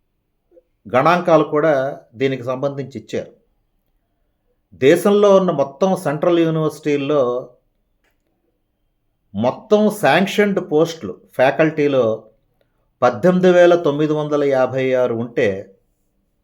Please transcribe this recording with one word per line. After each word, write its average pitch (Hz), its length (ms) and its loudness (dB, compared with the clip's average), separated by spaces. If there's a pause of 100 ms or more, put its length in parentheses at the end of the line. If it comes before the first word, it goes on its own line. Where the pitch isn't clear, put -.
(960)
గణాంకాలు 160 480 2
కూడా 147 580 -2 (140)
దీనికి 131 280 -4
సంబంధించి 131 560 -8
ఇచ్చారు. - 320 -10 (1400)
దేశంలో 196 600 4
ఉన్న 185 160 2
మొత్తం 165 440 -2
సెంట్రల్ 170 440 -2
యూనివర్సిటీల్లో 147 1080 -2 (1900)
మొత్తం 165 540 0
శాంక్షన్డ్ 190 840 0
పోస్టులు 151 460 -2 (160)
ఫ్యాకల్టీలో 139 960 0 (720)
పద్దెనిమిది 180 500 2
వేల 175 240 6
తొమ్మిది 151 380 -2
వందల 147 300 -2
యాభై 131 500 0
ఆరు 127 200 0
ఉంటే, 113 600 -4 (720)